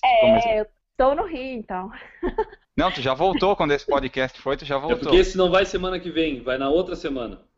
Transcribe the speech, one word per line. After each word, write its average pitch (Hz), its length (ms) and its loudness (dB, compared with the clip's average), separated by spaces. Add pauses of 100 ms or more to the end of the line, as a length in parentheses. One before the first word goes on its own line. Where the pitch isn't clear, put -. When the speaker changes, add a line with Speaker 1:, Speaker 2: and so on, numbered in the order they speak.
Speaker 1:
É, 240 160 6
Speaker 2:
Como 220 160 8
assim? 233 140 0
Speaker 1:
eu 214 140 0 (300)
tô 277 180 4
no 359 120 -2
Rio, 262 340 -8
então. 190 320 -8 (300)
<laughs> - 400 -6 (160)
Speaker 2:
Não, 170 120 2
tu 147 120 -8
já 131 120 0
voltou 180 440 2
quando 156 160 0
esse 143 120 -2
podcast 135 560 -2
foi, 135 140 -2
tu 139 80 -14
já 143 140 -4
Speaker 3:
É - 20 0
Speaker 2:
voltou. 160 200 -2
Speaker 3:
porque 151 180 2
esse 185 200 2
não 180 140 2
vai 190 140 4
semana 185 340 -4
que 180 100 -10
vem, 151 320 -2
vai 127 160 -4
na 135 120 -2
outra 175 260 0
semana. 120 460 -8 (160)